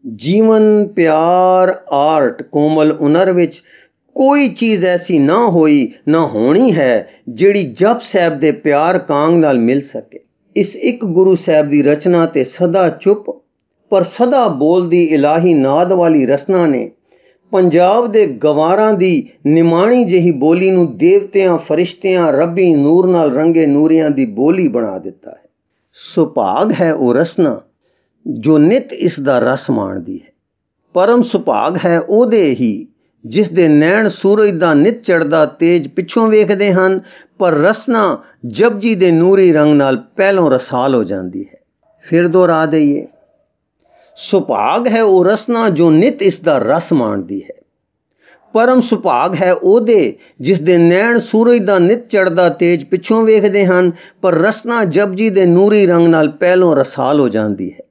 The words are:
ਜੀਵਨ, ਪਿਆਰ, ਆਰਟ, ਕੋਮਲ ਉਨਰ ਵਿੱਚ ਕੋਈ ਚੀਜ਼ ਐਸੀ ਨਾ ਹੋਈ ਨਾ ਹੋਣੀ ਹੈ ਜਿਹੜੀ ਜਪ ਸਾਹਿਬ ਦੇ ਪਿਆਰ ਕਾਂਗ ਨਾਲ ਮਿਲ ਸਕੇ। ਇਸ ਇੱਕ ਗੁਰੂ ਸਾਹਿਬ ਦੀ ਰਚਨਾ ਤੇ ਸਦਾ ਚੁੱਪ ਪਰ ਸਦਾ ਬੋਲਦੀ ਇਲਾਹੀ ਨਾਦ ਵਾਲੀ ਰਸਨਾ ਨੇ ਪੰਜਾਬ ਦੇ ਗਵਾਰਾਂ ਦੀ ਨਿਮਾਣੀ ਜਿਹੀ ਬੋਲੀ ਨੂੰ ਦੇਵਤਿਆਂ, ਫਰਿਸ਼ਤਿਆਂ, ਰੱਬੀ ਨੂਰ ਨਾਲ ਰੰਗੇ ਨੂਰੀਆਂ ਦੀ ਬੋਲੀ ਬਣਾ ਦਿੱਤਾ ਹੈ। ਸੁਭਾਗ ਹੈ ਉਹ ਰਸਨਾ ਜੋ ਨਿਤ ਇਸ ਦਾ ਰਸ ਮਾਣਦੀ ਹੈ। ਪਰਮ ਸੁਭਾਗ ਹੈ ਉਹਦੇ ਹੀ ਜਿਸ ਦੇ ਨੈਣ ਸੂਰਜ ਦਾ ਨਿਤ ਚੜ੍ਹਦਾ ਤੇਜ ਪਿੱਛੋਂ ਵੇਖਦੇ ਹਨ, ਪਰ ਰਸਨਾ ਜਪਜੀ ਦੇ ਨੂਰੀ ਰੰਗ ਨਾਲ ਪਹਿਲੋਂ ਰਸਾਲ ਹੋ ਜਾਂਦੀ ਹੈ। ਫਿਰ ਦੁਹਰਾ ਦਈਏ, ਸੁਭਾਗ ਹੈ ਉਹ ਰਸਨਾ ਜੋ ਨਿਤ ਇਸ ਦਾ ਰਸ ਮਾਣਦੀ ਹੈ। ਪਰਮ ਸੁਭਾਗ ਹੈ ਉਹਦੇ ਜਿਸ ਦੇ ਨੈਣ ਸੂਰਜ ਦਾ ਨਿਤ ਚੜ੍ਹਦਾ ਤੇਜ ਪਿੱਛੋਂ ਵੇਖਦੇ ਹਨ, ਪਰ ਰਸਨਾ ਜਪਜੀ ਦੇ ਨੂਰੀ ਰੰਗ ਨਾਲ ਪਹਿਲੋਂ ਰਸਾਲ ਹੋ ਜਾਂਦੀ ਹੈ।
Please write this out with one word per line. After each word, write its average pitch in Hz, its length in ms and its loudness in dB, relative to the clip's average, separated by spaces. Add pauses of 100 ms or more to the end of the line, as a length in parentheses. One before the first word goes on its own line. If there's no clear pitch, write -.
(140)
ਜੀਵਨ, 214 720 2
ਪਿਆਰ, 180 920 0 (120)
ਆਰਟ, 143 500 0
ਕੋਮਲ 156 500 0
ਉਨਰ 156 400 0
ਵਿੱਚ 175 300 -2 (520)
ਕੋਈ 277 340 2
ਚੀਜ਼ 214 360 -2
ਐਸੀ 175 340 -2
ਨਾ 180 300 2
ਹੋਈ 151 440 2 (160)
ਨਾ 156 180 0
ਹੋਣੀ 135 460 0
ਹੈ 127 360 -2 (200)
ਜਿਹੜੀ 185 360 0
ਜਪ 180 360 -2
ਸਾਹਿਬ 165 400 -2
ਦੇ 147 120 0
ਪਿਆਰ 151 460 0
ਕਾਂਗ 151 360 0
ਨਾਲ 147 240 2
ਮਿਲ 123 220 0
ਸਕੇ। - 400 -16 (360)
ਇਸ 202 200 -4
ਇੱਕ - 280 -4
ਗੁਰੂ 185 300 2
ਸਾਹਿਬ 156 340 0
ਦੀ 143 140 0
ਰਚਨਾ 160 440 0
ਤੇ 151 180 -2
ਸਦਾ 180 440 -2
ਚੁੱਪ 196 540 -4 (480)
ਪਰ 190 120 2
ਸਦਾ 240 460 -2
ਬੋਲਦੀ 170 560 0
ਇਲਾਹੀ 160 500 0
ਨਾਦ 147 380 0
ਵਾਲੀ 165 340 0
ਰਸਨਾ 165 400 -2
ਨੇ 120 240 -4 (600)
ਪੰਜਾਬ 185 640 0
ਦੇ 208 140 2
ਗਵਾਰਾਂ 156 680 0
ਦੀ 180 360 0 (180)
ਨਿਮਾਣੀ 170 580 2
ਜਿਹੀ 175 260 0
ਬੋਲੀ 165 400 0
ਨੂੰ 165 280 0
ਦੇਵਤਿਆਂ, 190 600 0
ਫਰਿਸ਼ਤਿਆਂ, 175 760 -2
ਰੱਬੀ 170 420 0
ਨੂਰ 156 320 2
ਨਾਲ 170 260 0
ਰੰਗੇ 160 340 0
ਨੂਰੀਆਂ 151 440 0
ਦੀ 139 160 -2
ਬੋਲੀ 147 420 -2
ਬਣਾ 107 300 -6
ਦਿੱਤਾ - 320 -18
ਹੈ। - 180 -20 (440)
ਸੁਭਾਗ 139 800 -2
ਹੈ 165 220 -2
ਉਹ 123 200 0
ਰਸਨਾ 151 460 -2 (640)
ਜੋ 147 320 0
ਨਿਤ 180 340 0
ਇਸ - 280 -6
ਦਾ 131 180 0
ਰਸ 127 320 -4
ਮਾਣਦੀ 95 480 -8
ਹੈ। - 140 -20 (640)
ਪਰਮ 220 280 2
ਸੁਭਾਗ 160 640 -4
ਹੈ 170 160 0
ਉਹਦੇ 214 500 0
ਹੀ 120 360 -4 (400)
ਜਿਸ 170 240 -2
ਦੇ 170 180 2
ਨੈਣ 170 400 2
ਸੂਰਜ 208 420 0
ਦਾ 165 240 0
ਨਿਤ 196 280 0
ਚੜ੍ਹਦਾ 160 440 0
ਤੇਜ 165 420 -2
ਪਿੱਛੋਂ 220 400 -2
ਵੇਖਦੇ 208 440 2
ਹਨ, 185 280 0 (380)
ਪਰ 180 140 0
ਰਸਨਾ 196 640 0 (280)
ਜਪਜੀ 208 480 -2
ਦੇ 180 160 2
ਨੂਰੀ 180 420 4
ਰੰਗ 151 220 4
ਨਾਲ 135 220 2
ਪਹਿਲੋਂ 190 540 -2
ਰਸਾਲ 127 440 -2
ਹੋ 113 100 0
ਜਾਂਦੀ 92 400 -10
ਹੈ। - 140 -20 (420)
ਫਿਰ 170 280 0
ਦੁਹਰਾ 165 380 2
ਦਈਏ, 147 400 0 (1080)
ਸੁਭਾਗ 160 720 -2
ਹੈ 226 140 0
ਉਹ 190 220 4
ਰਸਨਾ 220 440 -2
ਜੋ 165 220 2
ਨਿਤ 180 320 2
ਇਸ - 180 0
ਦਾ 151 180 0
ਰਸ 135 340 -2
ਮਾਣਦੀ 101 500 -4
ਹੈ। - 180 -20 (920)
ਪਰਮ 247 280 2
ਸੁਭਾਗ 180 540 -2
ਹੈ 180 180 0
ਉਹਦੇ 202 640 0 (240)
ਜਿਸ 156 200 -2
ਦੇ 170 180 2
ਨੈਣ 190 400 2
ਸੂਰਜ 233 460 0
ਦਾ 190 140 0
ਨਿਤ 208 300 0
ਚੜ੍ਹਦਾ 180 400 0
ਤੇਜ 170 360 -2
ਪਿੱਛੋਂ 220 380 -2
ਵੇਖਦੇ 202 440 2
ਹਨ, 180 260 2 (300)
ਪਰ 180 120 0
ਰਸਨਾ 220 500 -2
ਜਪਜੀ 190 460 -2
ਦੇ 185 160 2
ਨੂਰੀ 196 400 2
ਰੰਗ 170 220 2
ਨਾਲ 160 200 2
ਪਹਿਲੋਂ 175 480 0
ਰਸਾਲ 135 440 -2
ਹੋ 127 80 2
ਜਾਂਦੀ 104 420 -4
ਹੈ। - 200 -20